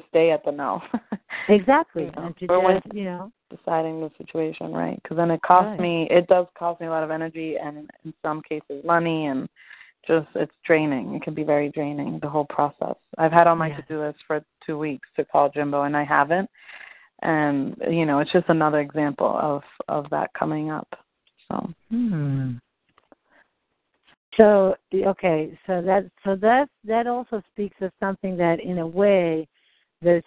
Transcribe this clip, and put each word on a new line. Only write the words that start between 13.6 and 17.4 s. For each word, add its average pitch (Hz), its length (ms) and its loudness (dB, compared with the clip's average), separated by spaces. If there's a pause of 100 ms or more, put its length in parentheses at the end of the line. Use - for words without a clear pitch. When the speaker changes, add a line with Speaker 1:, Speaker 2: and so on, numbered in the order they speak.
Speaker 2:
Yeah. 147 100 -8
Speaker 1:
to-do 156 240 -10
list 151 240 -6
for 151 180 -4 (220)
two 156 120 -6
weeks 147 380 -8
to 151 100 -2
call 147 240 2
Jimbo, 143 340 -2
and 143 120 -2
I 147 80 0
haven't. 147 460 2 (720)
And, 147 520 0 (140)